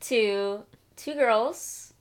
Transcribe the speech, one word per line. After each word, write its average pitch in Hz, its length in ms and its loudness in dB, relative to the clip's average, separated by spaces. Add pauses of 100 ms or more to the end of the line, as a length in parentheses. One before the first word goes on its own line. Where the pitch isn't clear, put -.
to 202 600 0 (320)
Two - 200 -10
Girls 254 840 0